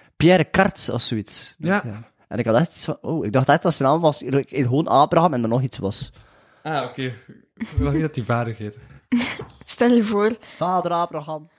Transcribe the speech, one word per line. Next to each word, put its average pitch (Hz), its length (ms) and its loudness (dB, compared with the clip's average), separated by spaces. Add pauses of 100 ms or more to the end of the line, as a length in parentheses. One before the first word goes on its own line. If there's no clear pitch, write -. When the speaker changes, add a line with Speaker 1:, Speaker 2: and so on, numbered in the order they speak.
(180)
Speaker 1:
Pierre 175 260 6
Karts - 460 0
of 117 120 -2
zoiets. - 560 -6
Speaker 2:
Ja. 180 280 0
Speaker 1:
Ja. 113 180 -12 (240)
En 107 120 -6
ik 117 60 -2
had 110 100 4
echt 160 200 2
iets - 100 -12
van... 156 160 -6
oh, 147 240 -4
ik 104 60 -4
dacht 131 180 2
echt 151 120 4
dat 170 120 0
zijn 135 160 0
naam 160 120 2
was, 156 200 0
ik, 131 280 -2
gewoon 131 380 0
Abraham 156 460 4
en 123 100 -2
er 110 60 -2
nog 120 120 2
iets 131 160 -4
was. - 340 -6 (520)
Speaker 2:
Ah, 151 260 -4
oké. - 140 -12
Ik 123 120 -6 (400)
wist - 220 -12
nog 139 160 2
niet 160 80 0
dat 156 140 -2
hij 123 100 -4
vader 117 320 -2
heet. 104 220 -12 (880)
Speaker 3:
Stel - 260 2
je 240 120 6
voor. 214 340 0 (180)
Speaker 1:
Vader 175 360 -2
Abraham. 160 680 -4